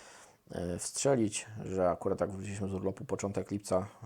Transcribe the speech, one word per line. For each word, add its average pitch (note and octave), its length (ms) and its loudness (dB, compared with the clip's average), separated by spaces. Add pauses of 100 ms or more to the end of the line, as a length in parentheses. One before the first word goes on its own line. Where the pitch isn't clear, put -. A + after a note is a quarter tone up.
(520)
e, F2 280 -2
wstrzelić, - 680 2 (180)
że F#2+ 240 4
akurat F2+ 320 2
jak F#2 100 2
wróciliśmy G2 360 -4
z F#2+ 60 -2
urlopu, F#2+ 320 -2
początek G2 460 -2
lipca, G2 360 0 (180)